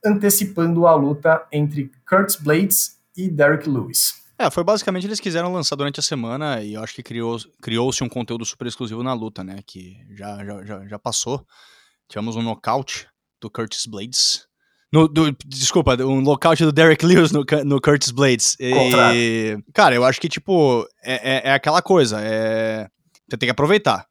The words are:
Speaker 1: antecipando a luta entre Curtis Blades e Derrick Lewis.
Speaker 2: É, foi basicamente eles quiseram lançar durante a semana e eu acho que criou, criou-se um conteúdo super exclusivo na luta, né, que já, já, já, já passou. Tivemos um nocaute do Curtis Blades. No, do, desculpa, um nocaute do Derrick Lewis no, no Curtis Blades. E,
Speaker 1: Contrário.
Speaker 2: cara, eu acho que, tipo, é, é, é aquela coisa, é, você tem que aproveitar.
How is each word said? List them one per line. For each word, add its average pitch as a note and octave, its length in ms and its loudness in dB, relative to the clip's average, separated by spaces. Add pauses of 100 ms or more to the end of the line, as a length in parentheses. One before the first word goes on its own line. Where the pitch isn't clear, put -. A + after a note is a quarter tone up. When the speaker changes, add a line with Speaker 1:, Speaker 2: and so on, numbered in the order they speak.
Speaker 1:
antecipando G3 840 2
a E3 80 8
luta D3 560 2
entre D3 400 -2 (180)
Curtis G3 280 0
Blades D#3+ 600 -2 (200)
e F#3 120 -6
Derrick D3+ 400 2
Lewis. G#2 460 -4 (240)
Speaker 2:
É, A3+ 100 0
foi E3+ 140 -2
basicamente G3 460 -2
eles G#3+ 100 -8
quiseram F3 340 -4
lançar D#3+ 220 -4
durante C#3+ 240 -6
a C#3+ 60 -6
semana B2+ 580 -6
e G#2 120 -10
eu G#2+ 100 -10
acho - 100 -16
que - 80 -16
criou, A#2 340 -8 (240)
criou-se A#2+ 440 -2
um A#2+ 40 -6
conteúdo A#2 360 -8
super - 240 -10
exclusivo A2+ 340 -10
na C3 100 -4
luta, A2 300 -10
né, F#2+ 240 -14
que F#2 300 -20 (140)
já, G2+ 340 -16
já, G2+ 200 -14
já, G2 220 -16
já G#2 140 -14
passou. B2 440 -6 (640)
Tivemos A2 280 -8
um A#2 60 -4
nocaute A2+ 680 -6 (320)
do D3+ 100 -16
Curtis - 360 -8
Blades. A2 600 -4 (460)
No, D#3+ 160 6
do, D3+ 360 0
desculpa, C3+ 600 0
um C3+ 160 0
nocaute D3 440 2
do D#3 60 4
Derrick D#3+ 340 6
Lewis E3+ 280 6
no, C#3+ 120 0 (200)
no C#3 160 2
Curtis C3+ 320 2
Blades. B2+ 480 2
E, B2+ 100 -4
Speaker 1:
Contrário. A#2+ 960 2 (100)
Speaker 2:
cara, D3+ 220 4
eu A#2+ 80 2
acho C3 160 2
que, F3 80 -4
tipo, D3 580 2 (160)
é, C3 460 -2
é, - 20 2
é - 20 6
aquela D3+ 300 2
coisa, B2 400 2
é, A2 680 -2 (400)
você A#2 80 -8
tem A#2+ 120 -2
que - 20 0
aproveitar. C#3+ 600 2